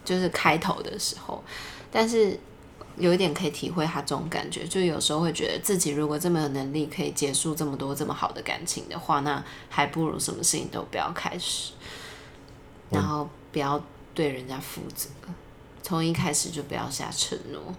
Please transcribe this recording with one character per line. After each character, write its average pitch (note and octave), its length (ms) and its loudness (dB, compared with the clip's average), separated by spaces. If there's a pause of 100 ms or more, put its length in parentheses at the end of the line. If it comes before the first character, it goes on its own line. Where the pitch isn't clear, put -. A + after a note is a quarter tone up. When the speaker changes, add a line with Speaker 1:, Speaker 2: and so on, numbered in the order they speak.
Speaker 1:
就 F#3 160 2
是 F#3 100 4
开 D#3+ 280 4
头 F#3 240 0
的 - 160 -6
时 - 220 -2
候， - 240 -8 (480)
但 A3+ 180 4
是 A3 260 6 (640)
有 F3 160 6
一 F#3 40 6
点 F#3 140 6
可 F3 140 -2
以 D3 60 2
体 - 180 -4
会 D#3+ 160 2
他 D#3+ 160 0
这 C#3+ 140 0
种 - 120 -2
感 - 220 -2
觉， - 160 -4
就 F#3 160 0
有 E3+ 180 4
时 - 140 4
候 D#3 80 4
会 E3+ 100 4
觉 - 180 0
得 - 120 0
自 G3 160 2
己 D#3 140 2
如 D3 160 2
果 D3 100 2
这 F3 140 4
么 E3 100 6
有 D3+ 60 2
能 C#3 260 0
力 D3+ 140 2
可 - 160 -2
以 C#3+ 80 0
结 C#3 200 2
束 D#3 220 2
这 D3+ 100 0
么 C#3 140 0
多 C#3 160 -2
这 C#3 100 0
么 - 80 -2
好 - 200 0
的 - 100 -8
感 - 240 -4
情 - 240 -4
的 - 80 -6
话， D#3+ 220 4
那 C#3 240 0 (260)
还 - 160 4
不 D#3+ 220 0
如 D#3 120 -2
什 - 140 0
么 - 100 -6
事 - 140 4
情 C3+ 140 -2
都 - 180 -4
不 - 80 -4
要 F2 140 0
开 - 260 -2
始， - 360 -4 (1160)
Speaker 2:
我 G2+ 80 4
Speaker 1:
然 G2 100 4
后 D3+ 220 0 (220)
不 - 80 0
要 C#3+ 220 2 (320)
对 D#3 140 2
人 B2+ 180 -2
家 C3 140 -6
负 - 220 -10 (120)
责， - 140 -6 (760)
从 E3 220 0
一 E3 80 4
开 E3 220 2
始 - 160 2
就 D3 140 -6
不 C#3 100 -8
要 A2+ 160 -2
下 - 200 -4
承 - 300 -2 (140)
诺。 - 80 -10 (180)